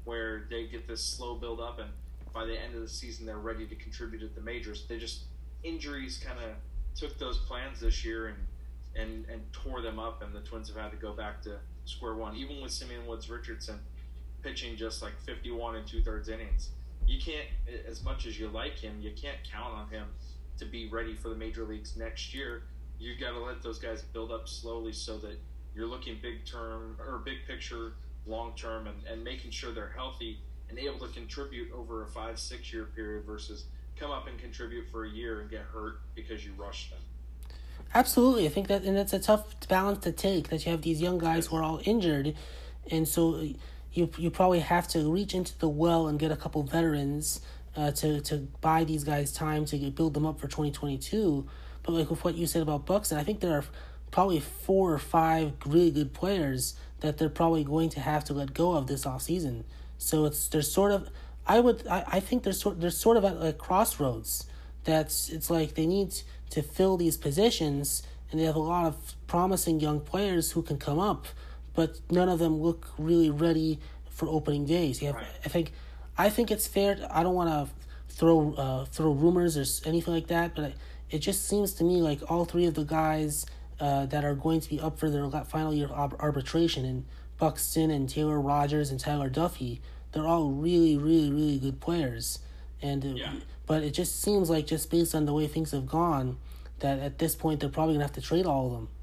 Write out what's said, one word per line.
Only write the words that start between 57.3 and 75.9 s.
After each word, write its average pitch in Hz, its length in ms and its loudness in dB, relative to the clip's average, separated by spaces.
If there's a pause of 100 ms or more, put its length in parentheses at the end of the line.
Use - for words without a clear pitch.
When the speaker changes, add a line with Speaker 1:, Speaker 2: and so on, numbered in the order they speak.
Speaker 2:
going 156 260 4
to 147 120 -4
have 147 240 2
to 147 80 -2
let 139 200 -2
go 175 220 4
of 139 120 2
this 135 180 -2
offseason. 131 580 -2 (340)
So 156 280 4
it's, 147 240 0
they're 156 120 4
sort 196 300 4
of, 196 180 2 (360)
I 214 160 8
would, 240 260 6
I, 180 200 2
I 185 120 4
think 247 240 0
they're 196 80 2
sort, 185 300 0
they're 170 100 2
sort 226 240 6
of 208 80 6
at 175 180 4
a 160 120 2
crossroads. 147 920 2 (360)
That's, 160 460 2
it's 160 200 -4
like 160 260 2
they 160 100 2
need 190 280 2 (360)
to 156 120 0
fill 185 360 4
these 170 180 4
positions, 147 880 2 (280)
and 156 80 0
they 160 60 4
have 156 100 2
a 160 40 2
lot 170 260 2
of - 300 -2 (120)
promising 175 520 4
young 151 220 2
players 185 500 0
who 165 120 0
can 147 140 -2
come 147 220 0
up, 196 260 2 (480)
but 160 260 2 (100)
none 180 180 6
of 180 120 4
them 160 200 4
look 165 380 2
really 160 320 8
ready 156 500 4 (300)
for - 180 -2
opening 151 380 2
days. 156 360 2
You 143 60 0
have, 143 80 0
Speaker 1:
Right. - 100 -8 (200)
Speaker 2:
I - 20 -2
think, 165 240 0 (460)